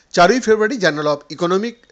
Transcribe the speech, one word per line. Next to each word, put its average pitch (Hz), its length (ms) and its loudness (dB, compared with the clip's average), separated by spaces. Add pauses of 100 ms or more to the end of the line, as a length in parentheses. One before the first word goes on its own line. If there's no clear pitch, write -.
(120)
চারই 196 300 4
ফেব্রুয়ারি 220 360 0
Journal 156 280 -2
of 147 320 -4
Economic 190 360 -2 (200)